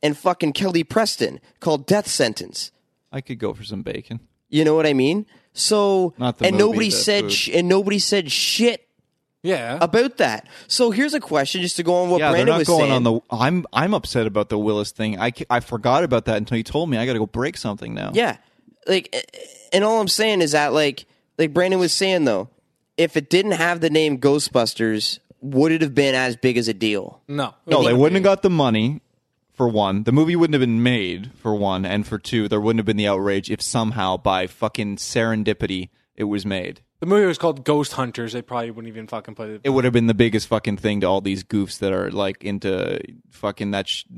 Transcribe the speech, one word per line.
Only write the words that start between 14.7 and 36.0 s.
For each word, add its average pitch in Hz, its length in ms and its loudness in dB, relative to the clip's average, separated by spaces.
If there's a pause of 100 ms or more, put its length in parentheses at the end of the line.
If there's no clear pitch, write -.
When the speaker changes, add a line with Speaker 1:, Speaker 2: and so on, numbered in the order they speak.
Speaker 2:
thing. 107 280 -4
I 113 120 0
ca-, - 180 -10
I 123 120 2
forgot 120 420 0
about 139 220 0
that 113 140 0
until 107 200 -4
you 113 60 -4
told 160 260 -2
me. 123 60 0
I 113 100 -2
gotta 123 140 -2
go 107 60 0
break 131 300 -4
something 110 380 -8
now. 101 200 -8
Speaker 1:
Yeah, 214 220 0 (520)
like, 190 260 -2
a-, - 600 -10
and 196 100 4
all 220 160 2
I'm 196 80 0
saying 208 340 2
is 147 100 2
that, 147 200 2
like, 147 340 0 (320)
like 151 160 0
Brandon 185 240 2
was 180 140 2
saying 185 320 2
though, 110 240 0 (480)
if 160 200 0
it 147 140 -2
didn't 196 220 2
have 170 280 0
the 165 100 2
name 151 280 2
Ghostbusters, 117 1000 0 (220)
would 139 320 2
it 160 100 2
have 139 120 -2
been 139 200 2
as 127 220 0
big 127 200 2
as 113 120 0
a 110 60 -2
deal? 101 540 -4
Speaker 3:
No. 139 260 -6 (120)
Speaker 2:
No, 156 180 4
they 117 60 4
Speaker 3:
It 120 60 4
Speaker 2:
wouldn't 151 200 6
have 190 60 2
Speaker 3:
be. - 20 -2
Speaker 2:
got 196 180 4
the 190 80 4
money, 131 500 2 (520)
for 123 160 2
one. 104 340 2
The 113 80 0
movie 156 240 4
wouldn't 165 200 2
have 135 60 4
been 117 220 2
made, 107 540 -2
for 107 180 -4
one, 98 300 0
and 101 220 -2
for 107 120 -6
two, 107 300 -2
there 107 120 0
wouldn't 113 200 2
have 101 60 -2
been 107 100 0
the 104 100 0
outrage 98 460 0
if 107 100 -6
somehow 110 540 -2
by 92 320 0
fucking 104 480 -6
serendipity 107 920 -4 (260)